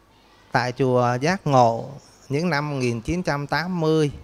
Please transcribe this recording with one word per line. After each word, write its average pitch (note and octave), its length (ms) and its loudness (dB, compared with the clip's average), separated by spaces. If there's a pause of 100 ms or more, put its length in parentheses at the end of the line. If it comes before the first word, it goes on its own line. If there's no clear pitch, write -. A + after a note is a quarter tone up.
(520)
tại B2+ 200 0
chùa B2 500 2
Giác E3+ 260 -2
Ngộ B2 420 4 (400)
những D#3 200 -2
năm D3 200 -2
một C#3+ 60 -6
nghìn A#2+ 260 -2
chín F3 220 -4
trăm C#3+ 240 -4
tám E3+ 320 -2
mươi. D#3 320 2 (120)